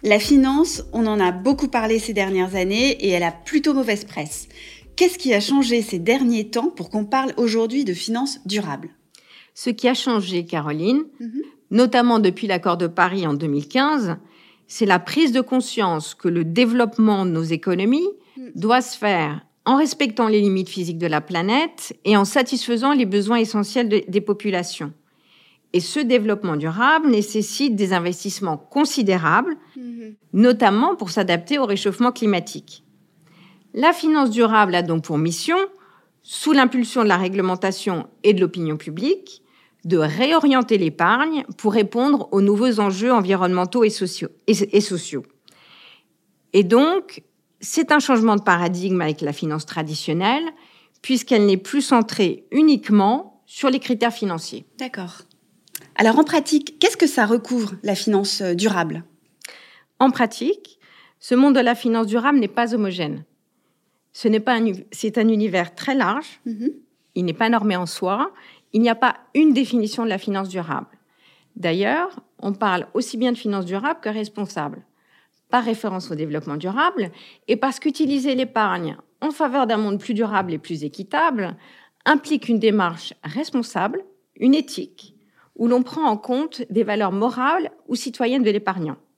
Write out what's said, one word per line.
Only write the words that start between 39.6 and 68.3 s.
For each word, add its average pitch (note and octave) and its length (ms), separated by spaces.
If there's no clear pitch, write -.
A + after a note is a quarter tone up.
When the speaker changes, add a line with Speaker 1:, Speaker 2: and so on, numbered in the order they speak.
Speaker 2:
de F3 120
réorienter B3 840
l'épargne A3 640
pour G#3+ 140
répondre A#3 580
aux G3 100
nouveaux G#3 380
enjeux G3+ 340
environnementaux F#3 720
et G3+ 80
sociaux, F3 380
et, G3 280
et G3+ 60
sociaux. E3 400
Et G3 100
donc, C#4+ 580
c'est - 320
un D4+ 80
changement A3+ 380
de G3+ 40
paradigme F3+ 600
avec D#3 200
la D3 120
finance D3+ 340
traditionnelle, E3+ 800
puisqu'elle A#3+ 420
n'est F#3+ 120
plus C4+ 260
centrée A3 640
uniquement B3 960
sur - 240
les C4 100
critères A#3 340
financiers. F#3 520
Speaker 1:
D'accord. G#3 400
Alors, A3+ 220
en D#4 60
pratique, D4+ 560
qu'est-ce A4+ 160
que E4+ 120
ça A3 180
recouvre, A3+ 480
la G#3 100
finance, G3+ 460
euh, F#3 140
durable ? E3+ 500
Speaker 2:
En B3+ 120
pratique, B3+ 680
ce - 160
monde C4+ 200
de - 40
la A#3+ 160
finance A3+ 320
durable B3 320
n'est G#3 80
pas A#3 260
homogène. F3 520
Ce - 160
n'est G#3+ 100
pas A#3+ 140
un A3+ 120
u-, F#3+ 280
c'est A3 240
un A3 100
univers G3+ 480
très C4+ 200
large. A#3+ 500
Speaker 1:
Mhm. A#3 240
Speaker 2:
Il F3+ 100
n'est E3 80
pas A3+ 160
normé G#3+ 260
en F3+ 100
soi. G3+ 460